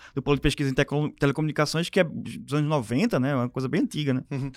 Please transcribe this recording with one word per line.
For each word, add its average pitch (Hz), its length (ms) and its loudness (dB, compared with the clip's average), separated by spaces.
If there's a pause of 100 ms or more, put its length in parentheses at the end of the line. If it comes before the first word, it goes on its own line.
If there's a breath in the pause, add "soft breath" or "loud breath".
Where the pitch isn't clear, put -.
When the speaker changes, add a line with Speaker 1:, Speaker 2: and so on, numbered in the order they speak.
(140 loud breath)
Speaker 1:
do 135 80 -2
polo 143 140 4
de 135 40 -4
pesquisa 139 300 0
em 135 40 -4
tecno-, 147 360 2
telecomunicações, 156 800 0
que - 80 2
é 185 60 6
dos 123 500 -6
anos 147 140 2
noventa, 147 500 0
né? 135 160 2
Uma 123 140 0
coisa 131 200 -4
bem 151 120 0
antiga, 151 340 0
né? 131 160 -2
Speaker 2:
Uhum, 135 260 -4